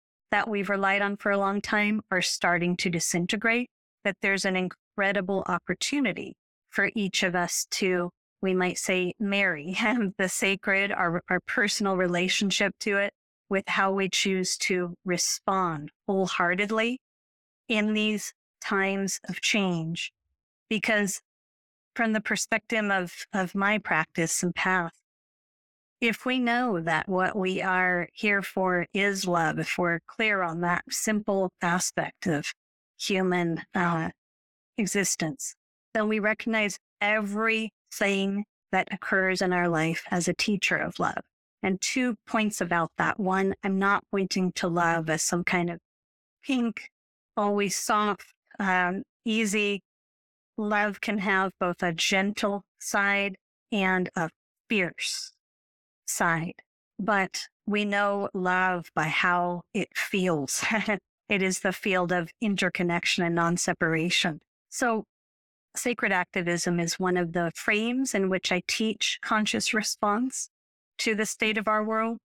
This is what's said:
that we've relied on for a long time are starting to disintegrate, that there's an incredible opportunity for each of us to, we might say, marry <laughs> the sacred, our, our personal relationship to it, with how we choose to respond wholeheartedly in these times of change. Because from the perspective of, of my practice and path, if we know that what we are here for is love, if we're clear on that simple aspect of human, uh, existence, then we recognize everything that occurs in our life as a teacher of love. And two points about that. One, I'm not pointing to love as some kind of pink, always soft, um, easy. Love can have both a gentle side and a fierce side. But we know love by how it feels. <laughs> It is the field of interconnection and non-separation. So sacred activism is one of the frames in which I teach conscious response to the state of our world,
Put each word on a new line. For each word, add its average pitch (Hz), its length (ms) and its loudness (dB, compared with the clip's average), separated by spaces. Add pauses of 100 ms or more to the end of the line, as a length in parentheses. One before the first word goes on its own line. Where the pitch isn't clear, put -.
(300)
that 208 180 2
we've 202 220 0
relied 196 320 2
on 202 140 0
for 208 140 -2
a 202 80 2
long 196 220 0
time 208 400 2 (100)
are 180 120 2
starting 175 540 2
to 180 140 -2
disintegrate, 208 760 0 (360)
that 196 160 -2
there's 196 240 0
an 190 120 2 (420)
incredible 196 480 0
opportunity 185 880 -2 (360)
for 202 240 0
each 202 280 -2
of 180 120 0
us 175 360 -2
to, 180 400 0 (320)
we 190 100 2
might 180 260 0
say, 185 400 -2
marry 190 580 -2 (200)
<laughs> 202 220 -2
the 190 100 2
sacred, 196 640 0
our, 175 380 0
our 180 160 2
personal 202 500 0
relationship 185 840 2
to 202 180 0
it, 202 140 0 (360)
with 196 200 0
how 196 240 2
we 196 160 0
choose 185 500 0
to 180 360 -2 (100)
respond 175 840 -2 (160)
wholeheartedly 196 920 0 (680)
in 214 260 2
these 214 380 0 (280)
times 196 680 0
of 180 120 -6
change. 175 720 0 (560)
Because 208 520 0 (720)
from 226 180 0
the 214 80 0
perspective 214 680 -2
of, 185 220 -2 (200)
of 185 220 -2
my 202 240 2
practice - 640 0
and 175 120 0
path, 185 380 0 (1080)
if 233 260 0
we 254 120 0
know 240 420 0
that 160 280 -2
what 185 280 0
we 190 260 0
are 185 500 2
here 202 300 0
for 180 500 0
is 196 340 0
love, 165 320 2
if - 200 -4
we're 170 280 0
clear 208 360 0
on 170 180 -2
that 175 300 0
simple 202 600 0 (120)
aspect - 640 -2
of 151 260 0 (460)
human, 180 640 0 (120)
uh, 175 360 0 (680)
existence, 185 760 -2 (380)
then 214 160 0
we 214 120 0
recognize 214 580 0 (220)
everything 208 1400 0 (260)
that 190 220 0
occurs 190 500 0
in 180 100 2
our 175 160 2
life 165 420 0
as 180 180 0
a 175 60 0
teacher 196 420 0
of 151 220 -4
love. - 240 -2 (400)
And 190 180 0
two 247 340 0 (120)
points 214 340 0
about 170 380 0
that. 170 200 0
One, 190 360 2 (100)
I'm 196 140 0
not 196 320 2
pointing 185 420 0
to - 160 -2
love 170 420 2
as 156 120 0
some 175 200 0
kind 175 280 0
of 170 100 -10 (640)
pink, 240 440 -2 (480)
always 202 400 0
soft, 208 560 -2 (280)
um, 185 420 2 (220)
easy. 208 580 0 (720)
Love 208 440 0
can 214 180 -2
have 190 400 2
both 180 240 -2
a 175 100 2
gentle 202 720 0 (160)
side 202 580 0 (360)
and 185 420 2
a 165 160 -2 (380)
fierce - 640 -2 (720)
side. 170 480 0 (440)
But 196 500 -2 (180)
we 208 180 2
know 202 500 0
love 180 600 0
by 156 140 2
how 175 540 2 (120)
it 202 220 -2
feels. 180 720 0
<laughs> 220 40 0 (540)
It 196 140 2
is 190 180 0
the 185 140 0
field 185 360 0
of 175 200 0 (100)
interconnection 180 800 0
and 170 120 2
non-separation. 170 1080 2 (300)
So 226 340 0 (720)
sacred 226 360 -2
activism 175 680 0
is 170 180 -2
one 180 180 2
of 175 160 0
the 170 220 0
frames 240 600 0
in 190 160 2
which 185 200 0
I 180 160 0
teach - 560 -2
conscious 214 520 0
response 214 760 -2 (500)
to 220 160 0
the 208 120 0
state 214 320 0
of 214 100 -2
our 214 160 2
world, 220 400 -2